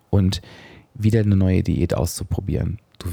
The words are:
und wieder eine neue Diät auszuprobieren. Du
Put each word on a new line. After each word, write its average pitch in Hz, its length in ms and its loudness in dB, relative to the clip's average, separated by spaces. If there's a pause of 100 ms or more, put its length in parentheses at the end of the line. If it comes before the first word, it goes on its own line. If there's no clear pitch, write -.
(100)
und 98 320 2 (520)
wieder 107 260 2
eine 104 140 2
neue 92 300 2
Diät 85 280 0
auszuprobieren. - 840 -4 (200)
Du - 140 -10